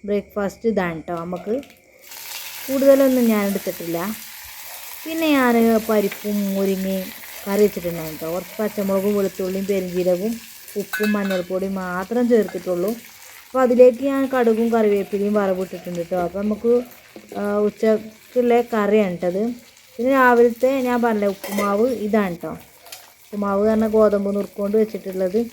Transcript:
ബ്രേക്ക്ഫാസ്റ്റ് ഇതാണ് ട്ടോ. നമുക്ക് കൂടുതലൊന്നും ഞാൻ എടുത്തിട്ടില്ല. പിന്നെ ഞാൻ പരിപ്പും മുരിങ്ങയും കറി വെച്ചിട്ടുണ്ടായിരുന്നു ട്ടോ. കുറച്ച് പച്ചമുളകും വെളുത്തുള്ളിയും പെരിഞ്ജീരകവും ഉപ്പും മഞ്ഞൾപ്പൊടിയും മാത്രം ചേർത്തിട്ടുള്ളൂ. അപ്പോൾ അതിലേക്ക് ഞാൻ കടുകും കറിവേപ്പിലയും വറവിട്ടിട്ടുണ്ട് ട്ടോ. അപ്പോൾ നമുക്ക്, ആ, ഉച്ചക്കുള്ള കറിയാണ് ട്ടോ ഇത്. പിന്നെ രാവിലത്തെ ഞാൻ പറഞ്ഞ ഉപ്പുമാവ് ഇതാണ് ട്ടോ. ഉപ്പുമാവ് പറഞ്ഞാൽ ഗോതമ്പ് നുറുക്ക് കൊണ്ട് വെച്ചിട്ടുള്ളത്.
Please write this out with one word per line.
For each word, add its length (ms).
ബ്രേക്ക്ഫാസ്റ്റ് 680
ഇതാണ് 340
ട്ടോ. 160
നമുക്ക് 320
കൂടുതലൊന്നും 680
ഞാൻ 180
എടുത്തിട്ടില്ല. 460
പിന്നെ 220
ഞാൻ 180
പരിപ്പും 480
മുരിങ്ങയും 520
കറി 160
വെച്ചിട്ടുണ്ടായിരുന്നു 580
ട്ടോ. 140
കുറച്ച് 260
പച്ചമുളകും 580
വെളുത്തുള്ളിയും 520
പെരിഞ്ജീരകവും 640
ഉപ്പും 320
മഞ്ഞൾപ്പൊടിയും 600
മാത്രം 540
ചേർത്തിട്ടുള്ളൂ. 600
അപ്പോൾ 160
അതിലേക്ക് 500
ഞാൻ 220
കടുകും 400
കറിവേപ്പിലയും 600
വറവിട്ടിട്ടുണ്ട് 760
ട്ടോ. 160
അപ്പോൾ 180
നമുക്ക്, 280
ആ, 20
ഉച്ചക്കുള്ള 960
കറിയാണ് 440
ട്ടോ 100
ഇത്. 160
പിന്നെ 180
രാവിലത്തെ 600
ഞാൻ 240
പറഞ്ഞ 280
ഉപ്പുമാവ് 540
ഇതാണ് 380
ട്ടോ. 80
ഉപ്പുമാവ് 460
പറഞ്ഞാൽ 280
ഗോതമ്പ് 380
നുറുക്ക് 260
കൊണ്ട് 160
വെച്ചിട്ടുള്ളത്. 600